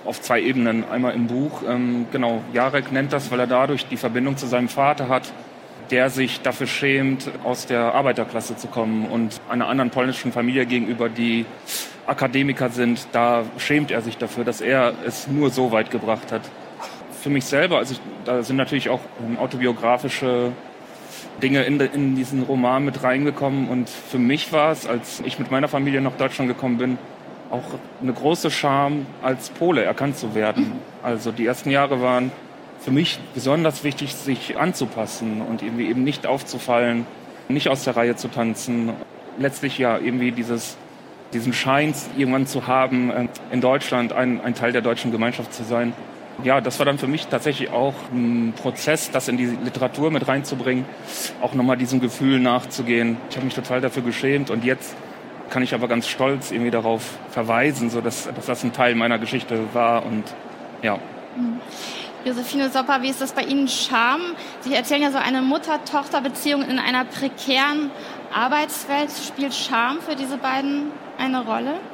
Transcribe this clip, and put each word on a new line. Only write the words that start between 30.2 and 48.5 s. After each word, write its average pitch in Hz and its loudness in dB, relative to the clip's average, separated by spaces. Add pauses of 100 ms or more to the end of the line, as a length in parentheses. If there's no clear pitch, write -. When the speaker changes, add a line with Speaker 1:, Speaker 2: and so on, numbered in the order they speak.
Speaker 1:
werden. 107 2
Speaker 2:
Mhm. - -4 (320)
Speaker 1:
Also 117 -2
die 117 -2
ersten 127 0
Jahre 139 4
waren 127 2 (480)
für - -2
mich 151 2 (160)
besonders 143 2
wichtig, 139 -4
sich - -4
anzupassen 113 -2
und 113 -4
irgendwie 113 -2
eben 123 2
nicht 135 0
aufzufallen, 120 2 (440)
nicht 139 2
aus 135 2
der 127 0
Reihe 117 4
zu - -8
tanzen. 117 0 (460)
Letztlich 139 -2
ja 120 4
irgendwie 123 0
dieses, 117 -4 (560)
diesen 120 0
Schein 143 2 (240)
irgendwann 135 2
zu 131 -4
haben, 127 4
äh, 120 0 (240)
in 127 0
Deutschland 127 2
ein, 123 2
ein 120 -2
Teil 120 2
der 120 2
deutschen 117 0
Gemeinschaft 117 -2
zu 117 -8
sein. 117 0 (500)
Ja, 131 6
das 123 -2
war 143 6
dann 143 4
für 139 -2
mich 151 -2
tatsächlich 135 0
auch 135 2 (180)
ein 117 2